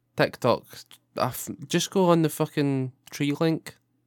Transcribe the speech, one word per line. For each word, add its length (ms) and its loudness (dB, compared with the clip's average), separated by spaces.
TikTok, 480 0
uh, 100 0
f-, 220 -8
just 240 -2
go 180 4
on 140 6
the 60 2
fucking 640 -2
tree 200 -2
link. 460 -2